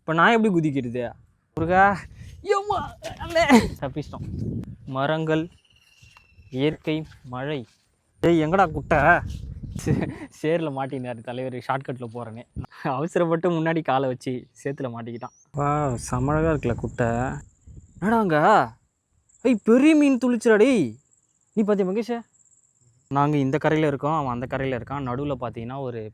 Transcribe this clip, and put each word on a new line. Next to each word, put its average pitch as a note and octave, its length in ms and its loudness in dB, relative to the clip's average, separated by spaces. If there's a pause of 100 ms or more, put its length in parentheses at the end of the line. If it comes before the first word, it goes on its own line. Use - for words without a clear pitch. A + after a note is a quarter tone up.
இப்ப D#3+ 200 -2
நான் G3+ 160 6
எப்படி A3 200 2
குதிக்கிறது? B2+ 500 -2 (500)
முருகா, F3+ 300 4 (720)
எம்மா, G4 240 -4 (420)
அண்ணே. E4 220 0 (340)
தப்பிச்சிட்டோம். C#3 480 -10 (720)
மரங்கள், D#3 480 0 (1120)
இயற்கை, D#3 380 -2 (360)
மழை. C#3 260 -6 (600)
ஏய், E3+ 220 4
எங்கடா F3+ 220 4 (120)
குட்டை? C#3+ 240 2 (800)
சே-, - 320 -2 (280)
சேர்ல D#3+ 360 0
மாட்டினாரு B2+ 520 -8
தலைவர், B2+ 380 -6
ஷார்ட்கட்ல C3 400 -4 (100)
போறேன்னு. A2+ 260 -12 (540)
அவசரப்பட்டு E3+ 600 0
முன்னாடி D#3+ 240 0 (100)
காலை C3+ 220 2
வச்சு B2+ 200 -6 (280)
சேத்துல C#3 340 -6
மாட்டிக்கிட்டான். A#2 400 -12 (240)
வா, C#3+ 140 0 (340)
செம C3 260 0
அழகா D#3+ 180 2
இருக்குல்ல A#2+ 320 -2
குட்டை. A#2 280 -2 (880)
என்னடா A3 240 2
அங்க? D#3 160 4 (1040)
ஏய், B3+ 120 4 (120)
பெரிய C4 320 6
மீன் C#4 220 4
துளிச்சுடா A#3+ 380 4
டேய். A#3 240 6 (680)
நீ G#3 140 0
பாத்தியா G3+ 200 2
மகேஷ்? G#3+ 240 -4 (1040)
நாங்க D3 180 4 (100)
இந்த C3+ 200 0
கரையில D#3 280 4
இருக்கோம், C#3+ 260 -2
அவன் C3 160 -4
அந்த B2 180 -8
கரையில C3+ 260 -4
இருக்கான். C3+ 300 -8
நடுவுல C#3 320 -4
பாத்தீங்கன்னா A#2 460 -8
ஒரு A#2+ 140 -8 (140)